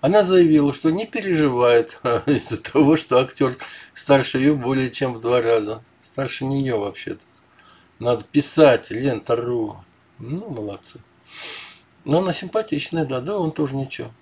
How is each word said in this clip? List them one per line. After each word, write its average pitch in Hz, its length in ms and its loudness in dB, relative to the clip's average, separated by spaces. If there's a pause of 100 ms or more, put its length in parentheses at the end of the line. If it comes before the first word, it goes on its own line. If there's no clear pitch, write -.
Она 196 240 4
заявила, 156 480 4
что 160 180 0
не 196 160 -2
переживает 131 920 2 (120)
<laughs> 117 140 -2
из-за 120 360 -2
того, 156 340 4
что 127 220 2
актер 131 380 -2 (380)
старше 135 440 2
ее 143 180 4
более 131 340 -2
чем 127 240 -4
в 113 60 -14
два 120 220 2
раза. 113 400 -2 (180)
Старше - 460 -8
нее 135 340 -2
вообще-то. - 400 -10 (800)
Надо 117 260 -2
писать, - 680 4
Лента 120 460 -2
ру. 117 400 -4 (420)
Ну, 165 300 -10
молодцы. 104 520 -12 (1040)
Но 147 140 2
она 185 140 0
симпатичная, 170 720 -4
да, 131 160 -6
да, 175 160 -6
он 160 160 -2
тоже 139 240 -4
ничего. 131 340 -10 (120)